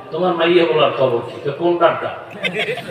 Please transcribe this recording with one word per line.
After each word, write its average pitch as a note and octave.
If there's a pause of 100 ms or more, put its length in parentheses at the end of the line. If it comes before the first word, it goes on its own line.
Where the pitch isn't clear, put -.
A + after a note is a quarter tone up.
(120)
তোমার F3
মাইয়া E3+
বলার D3+
খবর A#2+
কি?" -
কয়, C#3
"কোন F3
ডাক্তার?" D#3+ (760)